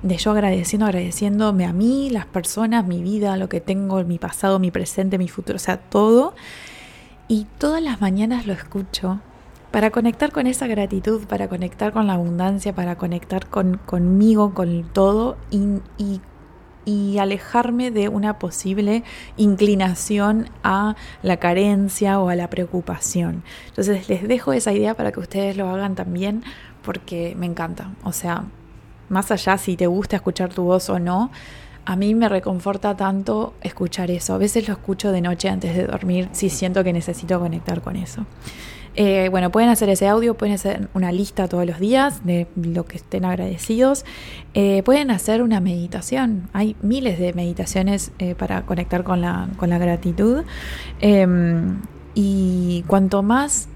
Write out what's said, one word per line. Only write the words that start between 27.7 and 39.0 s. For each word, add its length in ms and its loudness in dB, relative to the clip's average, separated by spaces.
O 80 -6
sea, 340 -4
más 220 0
allá 260 2
si 200 -4
te 100 2
gusta 300 0
escuchar 360 -2
tu 100 -2
voz 260 2
o 100 0
no, 320 0
a 100 -2
mí 180 2
me 160 4
reconforta 680 -2
tanto 640 -2
escuchar 500 -4
eso. 220 -4
A 40 0
veces 300 2
lo 60 -2
escucho 380 -2
de 100 2
noche 280 0
antes 260 -2
de 100 0
dormir 460 -2
si 180 0
siento 340 0
que 100 2
necesito 460 -2
conectar 420 -4
con 140 -8
eso. 300 -8
Eh, 340 4